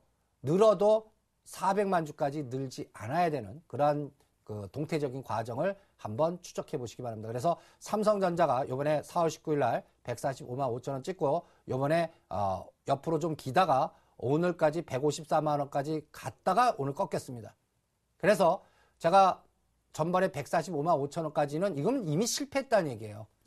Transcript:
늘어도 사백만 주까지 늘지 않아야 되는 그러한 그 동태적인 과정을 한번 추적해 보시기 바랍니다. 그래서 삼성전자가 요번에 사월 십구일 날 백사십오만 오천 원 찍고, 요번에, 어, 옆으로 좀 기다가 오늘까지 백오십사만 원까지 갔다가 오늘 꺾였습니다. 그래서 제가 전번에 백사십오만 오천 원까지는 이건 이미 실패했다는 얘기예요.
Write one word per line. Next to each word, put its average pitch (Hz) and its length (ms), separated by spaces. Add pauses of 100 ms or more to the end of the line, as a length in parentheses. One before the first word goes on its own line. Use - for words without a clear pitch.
(440)
늘어도 208 680 (320)
사백만 190 640
주까지 147 380
늘지 131 500
않아야 151 360
되는 127 380
그러한 147 420 (360)
그 104 260
동태적인 143 520
과정을 120 540 (200)
한번 156 440
추적해 - 360
보시기 120 240
바랍니다. 110 260
그래서 139 300 (220)
삼성전자가 175 920
요번에 143 340
사월 165 260
십구일 151 300
날 135 240 (200)
백사십오만 131 640
오천 123 240
원 131 100
찍고, 160 420 (220)
요번에, 151 460 (160)
어, 95 360 (220)
옆으로 151 320
좀 160 160
기다가 147 580 (240)
오늘까지 160 640
백오십사만 147 760
원까지 143 540
갔다가 202 640
오늘 139 160
꺾였습니다. 131 640 (600)
그래서 180 460 (360)
제가 185 440 (500)
전번에 180 380
백사십오만 160 640
오천 143 280
원까지는 151 560
이건 214 280
이미 165 200
실패했다는 226 640
얘기예요. 107 340 (220)